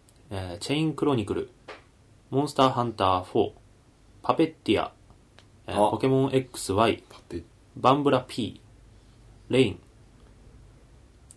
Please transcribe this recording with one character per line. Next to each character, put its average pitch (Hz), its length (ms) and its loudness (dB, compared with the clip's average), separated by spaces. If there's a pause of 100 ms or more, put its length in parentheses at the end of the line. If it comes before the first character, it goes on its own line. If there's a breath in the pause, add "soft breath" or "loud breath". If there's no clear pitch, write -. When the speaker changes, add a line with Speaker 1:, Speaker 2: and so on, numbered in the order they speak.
(300)
Speaker 1:
え 92 260 -8
ー、 - 40 -14
チ - 140 -4
ェ - 40 0
イ 160 80 0
ン 151 80 -4
ク - 100 -4
ロ 147 100 2
ニ 113 120 -2
ク 95 80 -6
ル、 85 160 -6 (800)
モ 135 140 0
ン 151 40 -4
ス 143 60 -10
タ 135 100 4
ー 131 80 4
ハ 123 120 -2
ン 117 100 -4
タ 98 100 0 (160)
ー 90 60 -10
フ - 120 -4
ォ 110 120 2
ー、 - 20 -18 (680)
パ - 140 0
ペ 170 100 2
ッ 156 80 -6 (100)
テ - 80 0
ィ 90 100 2
ア、 - 120 -8 (720)
え 95 60 -10
ー、 101 140 4
Speaker 2:
あ。 107 40 2
Speaker 1:
ポ 113 60 -2
ケ 131 100 0
モ 135 200 2
ン 135 40 -4
エ 131 60 2
ッ 131 120 -2
ク - 80 -16
ス - 140 -6
ワ 104 160 2
イ、 - 220 -2
Speaker 2:
パ - 180 -20
ペ - 100 -10
ッ - 60 -12 (320)
Speaker 1:
バ 127 180 4
ン 147 100 0
ブ 139 80 4
ラ 127 140 2
ピ - 360 -8 (880)
ー、 - 40 -4
レ 127 100 4
イ 110 80 2
ン。 - 80 -12 (1600)